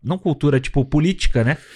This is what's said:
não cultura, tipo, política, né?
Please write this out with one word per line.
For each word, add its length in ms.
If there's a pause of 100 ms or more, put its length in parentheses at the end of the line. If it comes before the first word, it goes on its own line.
não 160
cultura, 440
tipo, 240
política, 580
né? 140 (180)